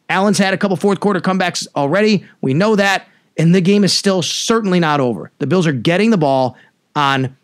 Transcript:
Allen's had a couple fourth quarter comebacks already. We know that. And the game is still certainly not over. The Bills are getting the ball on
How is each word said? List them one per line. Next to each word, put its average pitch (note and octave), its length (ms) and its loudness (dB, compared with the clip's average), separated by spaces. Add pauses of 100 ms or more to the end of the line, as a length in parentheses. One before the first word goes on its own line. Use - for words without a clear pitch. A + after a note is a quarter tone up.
Allen's F#3+ 300 0
had F#3+ 160 0
a - 20 -2
couple F#3+ 200 -2
fourth G3+ 240 -2
quarter G3 200 -2
comebacks F#3 540 -2
already. F3+ 500 0 (160)
We C3+ 140 -2
know G#3 220 2
that. G3 320 0 (280)
And E3 160 4
the F#3+ 80 4
game G3+ 220 2
is F3+ 100 2
still F#3+ 300 0
certainly G3+ 560 -2
not D3+ 220 0
over. B2 400 -4
The C#3+ 80 -4
Bills E3+ 180 0
are D#3+ 60 0
getting E3+ 380 0
the G#3+ 80 2
ball C3+ 380 0 (380)
on C#3 500 -2